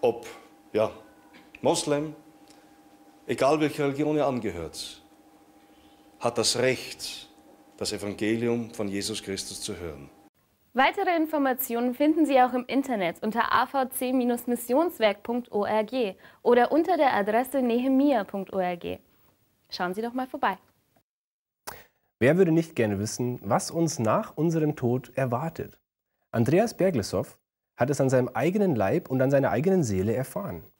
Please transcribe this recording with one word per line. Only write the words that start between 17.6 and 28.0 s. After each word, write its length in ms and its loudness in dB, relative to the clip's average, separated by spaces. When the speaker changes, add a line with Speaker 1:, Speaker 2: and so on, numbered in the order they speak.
Speaker 2:
nehemia 640 2
punkt 280 -8
org. 460 -4
Schauen 240 -4
Sie 80 -6
doch 100 -6
mal 140 -4
vorbei. 320 -2
Speaker 3:
Wer 180 6
würde 160 6
nicht 240 0
gerne 220 2
wissen, 440 -4
was 280 -2
uns 280 -2
nach 380 0
unserem 400 0
Tod 380 -2
erwartet? 640 -4
Andreas 460 2
Berglessow 640 0
hat 100 2
es 140 0